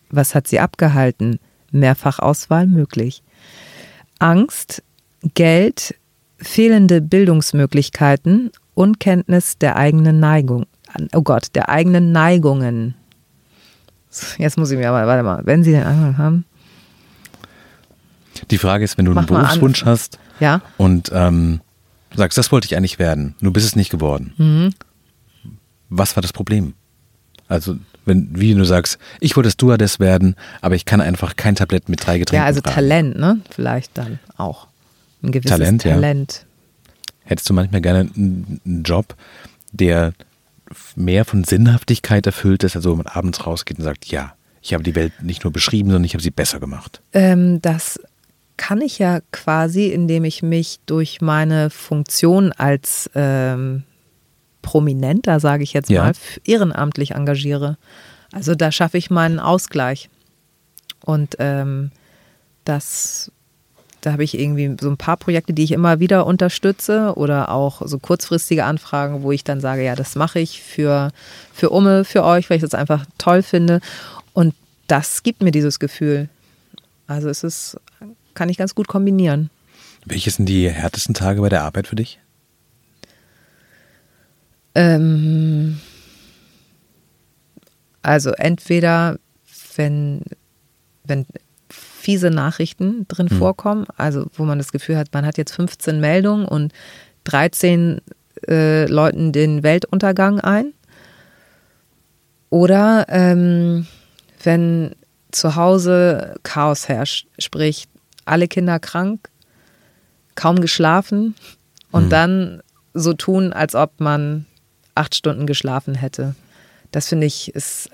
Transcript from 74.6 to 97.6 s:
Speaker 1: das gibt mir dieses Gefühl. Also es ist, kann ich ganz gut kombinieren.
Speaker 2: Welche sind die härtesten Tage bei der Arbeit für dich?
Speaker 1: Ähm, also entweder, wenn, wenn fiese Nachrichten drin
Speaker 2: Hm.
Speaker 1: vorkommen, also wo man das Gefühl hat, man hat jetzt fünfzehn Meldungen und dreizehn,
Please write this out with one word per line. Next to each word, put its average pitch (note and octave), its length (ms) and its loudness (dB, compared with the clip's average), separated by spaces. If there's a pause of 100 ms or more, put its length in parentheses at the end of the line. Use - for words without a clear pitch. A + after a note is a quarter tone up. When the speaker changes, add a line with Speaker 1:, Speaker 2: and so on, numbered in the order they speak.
Speaker 1:
das - 380 -2
gibt - 180 -4
mir F3+ 100 2
dieses D3 280 -2
Gefühl. D3 500 -4 (760)
Also D3 220 -6
es C#3+ 140 -8
ist, - 340 -10 (580)
kann E3+ 140 -4
ich F3+ 80 -4
ganz F#3+ 180 -6
gut G#3+ 120 -4
kombinieren. F#3 600 0 (560)
Speaker 2:
Welche F2+ 240 -6
sind G2+ 160 -2
die F#2 240 2
härtesten E2 460 -4
Tage G2 260 -2
bei G2+ 80 2
der E2+ 140 0
Arbeit F2 240 -6
für - 80 -10
dich? A2+ 240 -8 (2500)
Speaker 1:
Ähm, D#3 1040 2 (2250)
also C#3+ 300 0
entweder, E3+ 840 0 (580)
wenn, D3 460 -4 (840)
wenn C#3 220 -4 (440)
fiese - 600 -4
Nachrichten E3 760 -4
drin F3+ 220 -4
Speaker 2:
Hm. F#3+ 80 0
Speaker 1:
vorkommen, G3+ 480 -2 (120)
also C#3+ 380 -4
wo D#3 80 -6
man D3 140 -2
das C#3 140 -8
Gefühl D#3 260 -4
hat, D3+ 160 -4
man C#3+ 120 -4
hat D3+ 120 -4
jetzt D3+ 160 -8
fünfzehn D#3+ 460 -4
Meldungen F#3+ 460 0
und D3+ 280 -4 (500)
dreizehn, E3+ 800 0 (460)